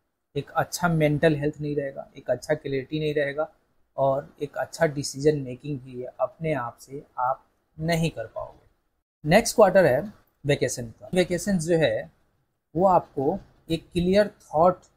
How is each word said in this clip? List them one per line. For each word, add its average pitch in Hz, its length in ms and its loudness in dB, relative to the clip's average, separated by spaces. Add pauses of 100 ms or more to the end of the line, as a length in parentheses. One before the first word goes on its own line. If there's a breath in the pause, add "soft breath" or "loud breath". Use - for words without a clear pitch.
(360)
एक 139 160 -6
अच्छा - 360 -2
mental 156 480 2
health 143 260 -4
नहीं 147 140 -6
रहेगा, 139 320 -6 (100)
एक 139 120 -10
अच्छा 156 240 -2
clarity 139 460 -4
नहीं 151 160 -4
रहेगा, 147 320 -2 (500)
और 135 300 0 (140)
एक - 160 -8
अच्छा 135 300 -2
decision 143 520 0
making 131 400 -8
भी 123 240 -12
अपने 135 500 -6
आप 120 260 -6
से 135 240 -16 (160)
आप 127 240 -4 (340)
नहीं 165 320 -2
कर 113 160 -8
पाओगे। - 1040 -14
Next 220 260 2
quarter 190 300 6
है 135 160 4 (440)
vacation 131 460 -2
का। - 220 -20
Vacation 180 460 0
जो 165 180 0
है 135 340 0 (640)
वो 180 120 4
आपको 165 500 2 (320)
एक 160 160 -4
clear 185 420 2
thought 175 520 2 (180)